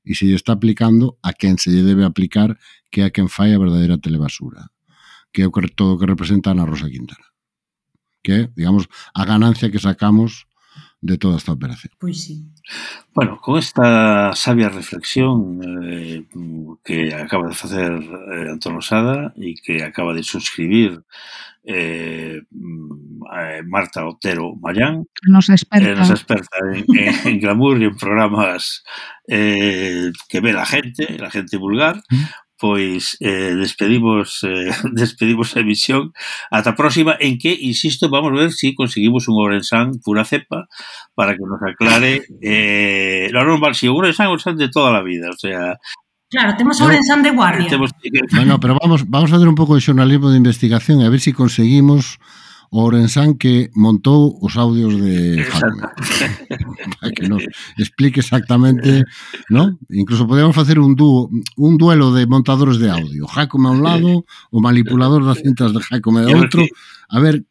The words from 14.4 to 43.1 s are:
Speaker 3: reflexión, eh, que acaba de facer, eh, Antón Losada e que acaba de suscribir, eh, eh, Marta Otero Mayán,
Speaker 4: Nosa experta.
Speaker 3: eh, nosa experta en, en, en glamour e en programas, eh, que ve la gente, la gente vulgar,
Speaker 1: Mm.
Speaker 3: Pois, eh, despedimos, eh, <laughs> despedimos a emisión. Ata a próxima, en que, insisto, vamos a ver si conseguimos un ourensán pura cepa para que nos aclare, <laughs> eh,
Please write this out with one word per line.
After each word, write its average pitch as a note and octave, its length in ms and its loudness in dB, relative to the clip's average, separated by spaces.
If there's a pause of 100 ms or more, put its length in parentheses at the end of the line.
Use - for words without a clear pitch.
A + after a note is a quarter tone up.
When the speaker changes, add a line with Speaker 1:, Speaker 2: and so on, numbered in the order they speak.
Speaker 3:
reflexión, G2 920 -4 (240)
eh, E2 400 -12 (600)
que D#2+ 300 -6
acaba E2+ 340 -6
de E2+ 60 -12
facer, F2+ 380 -6
eh, E2+ 600 -12
Antón E2+ 240 -12
Losada B2 600 -4
e E2+ 200 -12
que D#2+ 260 -8
acaba E2+ 300 -8
de D#2+ 100 -8
suscribir, F2 800 -2 (640)
eh, E2 800 -10
eh, D#2+ 1200 -14
Marta F2+ 420 -8
Otero E2+ 540 -8
Mayán, B2 480 -4 (160)
Speaker 4:
Nosa F#3+ 320 6
experta. G3 320 2
Speaker 3:
eh, G3+ 80 -2
nosa F#3 200 4
experta F#2+ 400 -6 (160)
en, F#2+ 120 -6 (120)
en, G2+ 180 0 (140)
en A#2 120 0
glamour A#2 400 2
e A2 80 2
en G2+ 80 -6
programas, G#2 880 -2 (440)
eh, G2 840 -2 (160)
que F#2 120 -4
ve A2+ 120 0
la F#2 160 -4
gente, C#3 500 -6
la - 120 -14
gente G2+ 260 -8
vulgar, A2+ 400 -2 (140)
Speaker 1:
Mm. C#3 180 0 (320)
Speaker 3:
Pois, G2 600 -4
eh, F#2+ 360 -4
despedimos, G#2 880 -2
eh, F#2 240 -4
<laughs> - 240 -6
despedimos A2+ 640 -2
a A#2+ 40 -2
emisión. C3 520 -2 (400)
Ata G#2+ 180 -2
a G#2+ 60 -4
próxima, D3+ 420 0
en C3+ 220 -2
que, E3+ 160 -2
insisto, C#3 540 -4
vamos C#3 260 -2
a C#3+ 80 0
ver E3 80 -2
si C3+ 220 -4
conseguimos A#2+ 540 -2
un A2 120 2
ourensán G#2 520 -2 (120)
pura G#2+ 240 0
cepa - 400 -6 (480)
para G2+ 160 0
que F#2+ 160 -8
nos G2 160 -8
aclare, A#2 580 0 (100)
<laughs> - 100 -20
eh, G2+ 880 -2